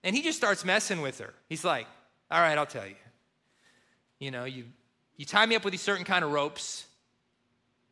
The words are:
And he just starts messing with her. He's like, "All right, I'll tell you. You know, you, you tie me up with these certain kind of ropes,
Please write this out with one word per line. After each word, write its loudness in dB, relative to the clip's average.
And 0
he 2
just 0
starts 2
messing 2
with -6
her. -14
He's -8
like, 0
"All 2
right, 4
I'll 2
tell -10
you. -16
You -8
know, -8
you, -12
you -12
tie 4
me 2
up 2
with 0
these -6
certain 0
kind 2
of 0
ropes, -2